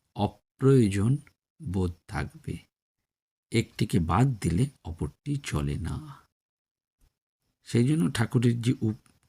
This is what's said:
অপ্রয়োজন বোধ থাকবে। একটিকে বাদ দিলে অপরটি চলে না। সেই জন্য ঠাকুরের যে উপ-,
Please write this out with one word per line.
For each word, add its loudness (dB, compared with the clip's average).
অপ্রয়োজন 2
বোধ -2
থাকবে। -10
একটিকে -2
বাদ 2
দিলে 0
অপরটি -8
চলে -4
না। -10
সেই 2
জন্য 2
ঠাকুরের 2
যে 0
উপ-, -4